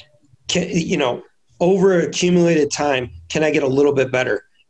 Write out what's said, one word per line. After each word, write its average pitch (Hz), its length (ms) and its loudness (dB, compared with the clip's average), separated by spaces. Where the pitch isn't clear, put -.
can, 175 240 -4
you 170 260 -2
know, 123 260 -2
over 185 400 2
accumulated 170 720 2
time, 135 400 -4
can 151 140 -2
I 156 80 0
get 147 140 0
a 135 40 0
little 143 240 2
bit 131 200 0
better? 123 320 -2